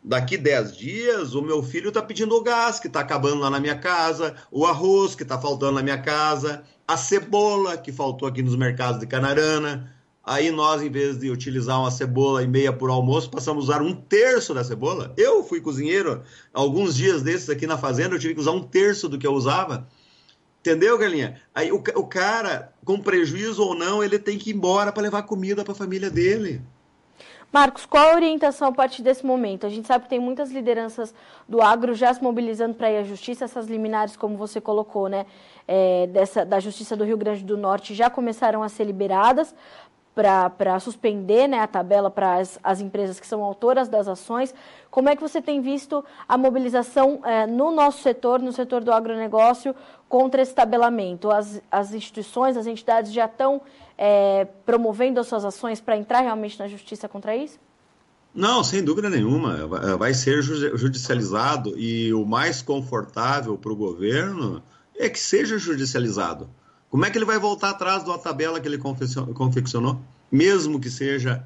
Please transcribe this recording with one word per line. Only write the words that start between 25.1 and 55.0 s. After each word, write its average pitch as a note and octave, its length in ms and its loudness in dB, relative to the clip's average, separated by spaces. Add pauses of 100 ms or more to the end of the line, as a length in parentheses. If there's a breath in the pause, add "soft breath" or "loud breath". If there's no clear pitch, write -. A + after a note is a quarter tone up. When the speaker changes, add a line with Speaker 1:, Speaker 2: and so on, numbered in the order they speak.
Speaker 1:
comida G3+ 400 -4
pra G3+ 100 -8
família F#3+ 380 -6
dele. F3 500 0 (920 loud breath)
Speaker 2:
Marcos, C#4 320 4
qual D4+ 240 8
a D#4+ 60 10
orientação D#4 520 2
a C4+ 40 4
partir C4 320 0
desse C4 200 2
momento? A#3 420 -2
A G#3 40 -2
gente A3 180 -10
sabe B3 180 2
que - 40 -20
tem B3 100 -2
muitas B3+ 320 -4
lideranças A3+ 640 -4 (340 loud breath)
do A3+ 140 2
agro A#3 320 4
já B3 200 4
se B3 80 -4
mobilizando A#3 520 -2
pra A3+ 180 0
ir G#3+ 60 0
à G#3 60 -2
justiça, G#3 420 -8
essas A3+ 220 -10
liminares, A3 500 -4
como G#3+ 180 -4
você G#3 240 -8
colocou, G#3+ 480 -2
né, G3 180 -4 (400 loud breath)
é, F3+ 420 2
dessa, F#3+ 360 0
da G3 160 0
Justiça G#3 380 -8
do G#3+ 80 -2
Rio A3 100 -2
Grande G#3 300 -4
do G#3 100 -4
Norte G3+ 380 -4
já A#3 160 2
começaram A3+ 520 -2
a G#3+ 60 -4
ser G#3+ 160 -4
liberadas G#3 720 2 (580 loud breath)
pra, F#3+ 360 4
pra F#3+ 320 0
suspender, G#3+ 640 2
né, C4+ 120 0
a G#3+ 80 2
tabela G3 440 2
para F#3 280 2
as, F#3 220 -4
as F#3+ 200 0
empresas G3 400 -4
que - 60 -20
são G#3+ 140 -4
autoras A#3+ 460 0
das G#3+ 200 0
ações. A#3 460 -4 (380 loud breath)
Como C4 160 4
é D4 80 6
que C#4+ 60 -10
você D#4 200 -4
tem C#4+ 200 -2
visto C#4 420 -4 (240 loud breath)
a A#3+ 100 2
mobilização, B3+ 840 2
é, A3 240 2
no C4 240 0
nosso C#4+ 300 2
setor, B3 400 2
no B3+ 100 -6
setor B3 320 -4
do A#3 80 2
agronegócio, A3+ 840 2 (360 loud breath)
contra C4 320 4
esse C4 120 0
tabelamento? A3+ 800 2
As, G#3 300 0 (100)
as G3+ 220 -2
instituições, A#3+ 640 -2
as A3 80 -6
entidades A3+ 460 -2
já A3+ 160 0
tão, C4+ 340 0 (360 loud breath)
é, G3 500 4 (180)
promovendo A#3 540 2